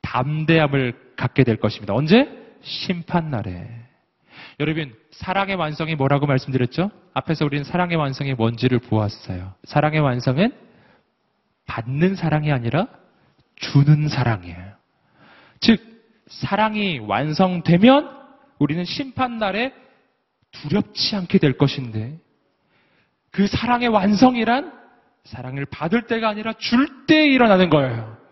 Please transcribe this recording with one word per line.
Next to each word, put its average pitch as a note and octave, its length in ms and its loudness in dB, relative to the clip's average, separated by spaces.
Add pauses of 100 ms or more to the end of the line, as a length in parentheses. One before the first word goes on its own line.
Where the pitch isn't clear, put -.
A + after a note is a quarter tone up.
담대함을 C#3+ 1120 0
갖게 C3 280 2
될 A#2+ 120 2
것입니다. G2+ 380 -4
언제? E3+ 340 4 (340)
심판날에. C#3 1040 -6 (920)
여러분, D3 340 -6 (180)
사랑의 F#3+ 440 -4
완성이 D#3 380 -4
뭐라고 C#3+ 320 2
말씀드렸죠? C3+ 640 -2 (240)
앞에서 D3+ 320 -2
우리는 C#3+ 180 -4
사랑의 F3 320 -2
완성이 C#3 380 -4
뭔지를 A#2 460 0
보았어요. F#2+ 720 -4 (100)
사랑의 D3+ 360 0
완성은 C3+ 520 0 (1120)
받는 C#3+ 500 -2
사랑이 D3+ 360 0
아니라 C3+ 340 -2 (720)
주는 D3 520 4
사랑이에요. G2 680 -4 (840)
즉, A3+ 200 4 (460)
사랑이 G#3 720 -4
완성되면 E3+ 1120 2 (480)
우리는 D3+ 260 -2
심판날에 A#3+ 880 -6 (800)
두렵지 - 640 -4
않게 F#3 220 0
될 D3 180 2
것인데, B2+ 640 -2 (1120)
그 G3 160 0
사랑의 A#3+ 420 0
완성이란 A3+ 840 2 (520)
사랑을 C3 420 -10
받을 F3 400 -2
때가 A3+ 220 -2
아니라 G#3+ 260 -6
줄 C4 340 2 (180)
때 D#4 200 6
일어나는 A3 420 6
거예요. A#2 480 2 (160)